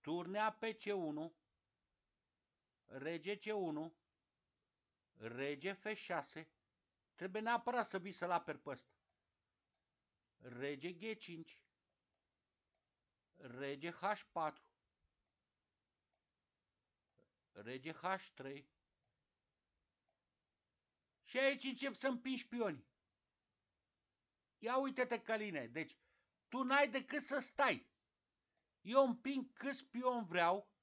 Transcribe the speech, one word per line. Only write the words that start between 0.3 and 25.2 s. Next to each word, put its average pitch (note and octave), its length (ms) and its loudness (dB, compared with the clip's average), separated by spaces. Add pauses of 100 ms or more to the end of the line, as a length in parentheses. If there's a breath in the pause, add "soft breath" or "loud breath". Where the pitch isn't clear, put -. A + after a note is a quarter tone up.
pe A3 220 -2
C A3 100 -14 (100)
unu, D#3+ 420 -2 (1500)
rege D#3+ 520 -4
C G#3+ 180 -4
unu, D#3+ 420 -2 (1160)
rege C#3 600 -4
F G#3 220 -4
șase, D#3+ 560 -6 (640)
trebuie F#3+ 280 -6
neapărat A#3 440 2
să G3 120 -4
vii F#3 140 -6
să-l F3 180 -2
aperi D#3+ 280 0
pe - 120 -10
ăsta. - 200 -10 (1500)
Rege C#3 560 -6
G G#3+ 260 -6
cinci, E3 440 -12 (1700)
rege C#3 560 -6
H G3 320 -2 (100)
patru, D#3 320 -4 (3000)
rege B2+ 400 -8
H F#3 420 -4
trei. C#3 360 -10 (2500)
Și - 160 -2
aici C4+ 260 4
încep C4+ 300 -2
să - 140 2
împingi B3 340 0
șpioni. G3+ 440 -2 (1700)
Ia A#3 180 0
uite-te, B3+ 460 2